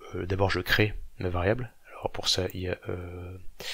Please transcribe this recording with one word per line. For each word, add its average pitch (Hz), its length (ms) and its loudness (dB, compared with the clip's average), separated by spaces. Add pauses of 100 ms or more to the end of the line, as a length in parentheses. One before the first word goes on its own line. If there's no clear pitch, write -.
(140)
euh, 92 120 -2
d'abord 95 240 4
je 92 100 2
crée 107 340 4 (240)
ma 95 100 0
variable. 98 440 2 (180)
Alors - 220 -6
pour - 160 -2
ça, 92 260 2
il 92 60 -4
y 90 80 -2
a, 90 100 -2 (100)
euh, 90 480 -6 (360)